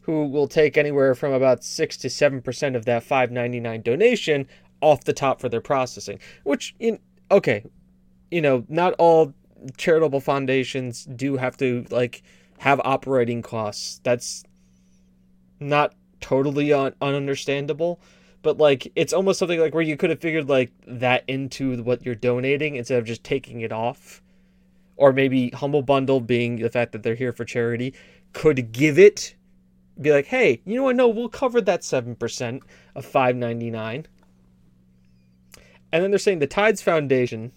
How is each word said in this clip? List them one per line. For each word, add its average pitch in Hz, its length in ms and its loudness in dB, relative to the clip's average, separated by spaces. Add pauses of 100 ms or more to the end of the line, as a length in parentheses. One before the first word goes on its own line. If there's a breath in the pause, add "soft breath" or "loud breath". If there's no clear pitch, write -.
who 156 240 -2
will 143 220 0
take 151 300 2
anywhere 139 360 4
from 135 200 -2
about 131 320 2
six - 320 -6
to 131 120 -8
seven 139 320 0
percent 127 360 -4
of 110 80 -6
that 117 180 0
five 127 260 0
ninety-nine 120 520 -6
donation 147 640 2 (320 soft breath)
off 147 240 4
the - 80 -2
top 135 300 -2
for 127 80 -4
their 113 100 -2
processing. 123 580 -4 (260 loud breath)
Which, - 360 -4
in, 226 200 -2 (300)
okay, 139 360 2 (680)
you 170 100 0
know, 131 280 2
not 170 300 0
all 160 340 6 (420)
charitable 156 460 2
foundations 131 840 -4
do 135 300 -4
have 127 220 -4
to, 123 320 -2
like, 123 340 -2 (360 soft breath)
have 135 260 2
operating 123 560 0
costs. - 600 -8
That's - 400 -4 (1160)
not 147 340 0 (280)
totally 143 500 0
un-, 135 300 2
ununderstandable, 143 960 -4 (460 soft breath)
but, 147 140 0
like, 147 380 4
it's 143 160 0
almost 190 280 2
something, 175 200 0
like, 156 140 2
where 165 100 0
you 156 140 -2
could 175 120 0
have 160 120 -2
figured, 156 260 -2
like, 131 240 2 (160)
that 123 400 0
into 135 560 -6
what 120 220 -2
you're 123 100 -4
donating 135 600 -2
instead 123 240 -2
of 117 60 -2
just 113 200 -10
taking 127 340 -6
it 113 140 -8
off. 113 480 -8 (720)
Or 139 160 6
maybe 131 380 2
Humble 143 320 -2
Bundle, 135 400 2
being 120 340 0
the 113 140 -4
fact 120 240 -2
that 107 100 -12
they're 113 120 -2
here 123 180 -4
for - 100 -8
charity, 120 500 -4 (380 soft breath)
could 127 400 0
give 135 260 2
it, - 380 6 (640)
be 147 120 0
like, 143 160 2
"Hey, 208 380 2
you 202 100 -6
know 262 80 -2
what? 262 120 0
No, 247 120 4
we'll 226 220 -2
cover 240 320 -2
that 185 220 -2
seven 120 320 -4
percent 117 480 -8 (320 soft breath)
of 127 100 -12
five 127 300 2
ninety-nine." 117 680 -6 (1900 soft breath)
And 165 120 2
then 196 80 0
they're 202 80 2
saying 190 200 0
the 143 80 0
Tides 208 340 0
Foundation 127 760 0